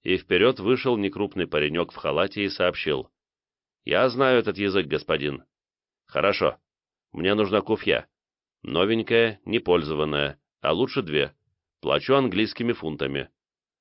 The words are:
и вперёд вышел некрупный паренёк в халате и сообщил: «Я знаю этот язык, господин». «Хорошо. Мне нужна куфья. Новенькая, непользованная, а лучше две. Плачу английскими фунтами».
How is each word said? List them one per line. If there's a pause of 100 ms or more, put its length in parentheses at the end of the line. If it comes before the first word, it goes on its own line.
и
вперёд
вышел
некрупный
паренёк
в
халате
и
сообщил: (720)
«Я
знаю
этот
язык,
господин». (600)
«Хорошо. (520)
Мне
нужна
куфья. (540)
Новенькая,
непользованная, (220)
а
лучше
две. (460)
Плачу
английскими
фунтами». (520)